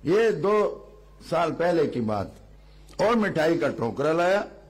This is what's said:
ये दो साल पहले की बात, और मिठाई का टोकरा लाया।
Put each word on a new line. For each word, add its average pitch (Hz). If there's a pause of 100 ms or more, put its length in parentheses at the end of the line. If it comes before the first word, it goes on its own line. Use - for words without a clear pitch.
ये 214
दो 185 (720)
साल 165
पहले 165
की 120
बात, 107 (680)
और 220
मिठाई 165
का 147
टोकरा 120
लाया। 180 (240)